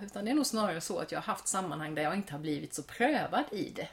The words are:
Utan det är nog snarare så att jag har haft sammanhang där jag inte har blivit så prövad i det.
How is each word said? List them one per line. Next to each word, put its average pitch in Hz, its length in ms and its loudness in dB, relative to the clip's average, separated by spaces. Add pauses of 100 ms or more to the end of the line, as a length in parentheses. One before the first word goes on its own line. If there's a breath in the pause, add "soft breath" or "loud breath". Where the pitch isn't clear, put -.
Utan 202 200 -6
det 220 60 2
är 285 40 4
nog 294 100 4
snarare 196 360 0
så 170 180 -2
att 160 120 -4
jag 156 80 -2
har 190 140 0
haft - 140 -6
sammanhang 156 480 0
där 151 80 2
jag 156 120 2
inte 196 180 -2
har 143 60 -4
blivit 151 340 -2
så 277 100 -4
prövad 240 680 2
i 185 180 -2
det. - 240 -8